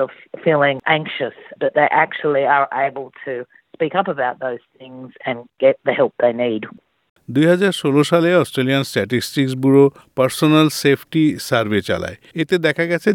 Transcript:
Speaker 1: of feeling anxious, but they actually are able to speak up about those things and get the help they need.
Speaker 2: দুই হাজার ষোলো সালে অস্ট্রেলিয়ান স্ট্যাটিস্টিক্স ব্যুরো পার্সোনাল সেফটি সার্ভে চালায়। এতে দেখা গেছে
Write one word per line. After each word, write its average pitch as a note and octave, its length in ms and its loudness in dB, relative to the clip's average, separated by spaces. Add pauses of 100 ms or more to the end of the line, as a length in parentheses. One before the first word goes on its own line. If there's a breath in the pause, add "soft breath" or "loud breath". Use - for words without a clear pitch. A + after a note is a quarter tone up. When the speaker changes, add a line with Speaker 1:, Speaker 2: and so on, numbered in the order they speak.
Speaker 1:
of B2+ 40 -10 (360)
feeling C#3+ 320 2 (220)
anxious, C3+ 380 -8 (260)
but C#3 160 0
they D3 100 2 (160)
actually D3 400 -2 (120)
are C#3 120 0 (180)
able C3+ 220 -8 (160)
to C#3 80 -10 (420 soft breath)
speak D#3+ 260 -4
up F#3+ 140 -2
about B2 220 -4 (100)
those A#2+ 180 -8 (140)
things C3 280 -18 (200)
and B2 100 -6 (280)
get C3+ 100 4 (120)
the B2+ 140 0
help A#2+ 120 0 (120)
they A#2+ 100 2 (120)
need. A2 160 -4 (640)
Speaker 2:
দুই C#3 240 2
হাজার F#3 200 2
ষোলো D3 320 0
সালে E3+ 260 2 (120)
অস্ট্রেলিয়ান C3+ 480 -2
স্ট্যাটিস্টিক্স B2 720 -2
ব্যুরো C3+ 220 6 (340 soft breath)
পার্সোনাল D3+ 500 2 (140)
সেফটি D3 420 0 (240)
সার্ভে G#2+ 400 0
চালায়। F2 280 -4 (260 soft breath)
এতে F#3 160 -2
দেখা E3+ 280 0
গেছে E3+ 280 -2